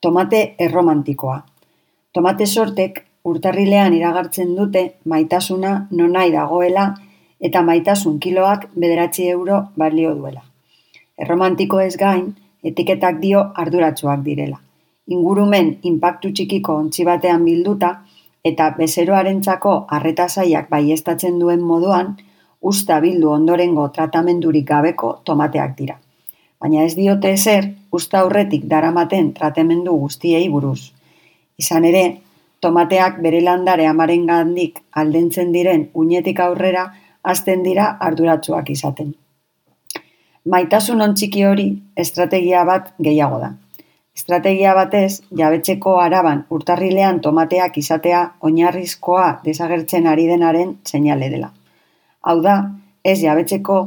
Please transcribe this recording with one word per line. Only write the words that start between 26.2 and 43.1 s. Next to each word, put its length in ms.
Baina 220
ez 120
diote 360
ezer 380
uzta 280
aurretik 480
daramaten 680
tratamendu 640
guztiei 520
buruz. 420
Izan 260
ere, 180
tomateak 600
bere 180
landare 460
amarengandik 1040
aldentzen 600
diren 420
unetik 460
aurrera 500
hasten 400
dira 360
arduratsuak 680
izaten. 460
Maitasun 560
ontziki 440
hori 220
estrategia 680
bat 280
gehiago 360